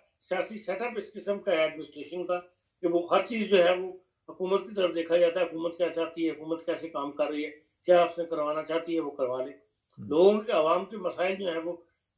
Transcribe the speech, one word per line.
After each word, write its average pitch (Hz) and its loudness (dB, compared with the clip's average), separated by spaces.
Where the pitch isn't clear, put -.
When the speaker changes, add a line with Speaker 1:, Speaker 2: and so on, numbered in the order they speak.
Speaker 1:
सियासी 202 -6
setup 220 -6
इस 190 -10
किस्म 196 -6
का 190 -2
है 160 4
administration 151 -10
का 180 -2
कि - -8
वो 175 2
हर 190 4
चीज़ 220 -2
जो 185 6
है 180 6
वो 185 -6
हुकूमत 190 -2
की 214 -14
तरफ 180 0
देखा 165 0
जाता 175 4
है, 170 2
हुकूमत 165 -6
क्या 175 0
चाहती 165 -4
है, 160 2
हुकूमत 156 -6
कैसे 160 -4
काम 143 -6
कर 147 -2
रही 151 -4
है, 147 -6
क्या 175 8
उसने 170 -4
करवाना 156 -2
चाहती 165 -4
है 165 2
वो 143 -6
करवा 127 -2
ले। 143 -8
Speaker 2:
हम्म। - -20
Speaker 1:
लोगों 190 6
के, 214 -4
अवाम 175 2
के 220 -12
मसाइल 180 -2
जो 196 -4
है 165 -4
वो 170 -6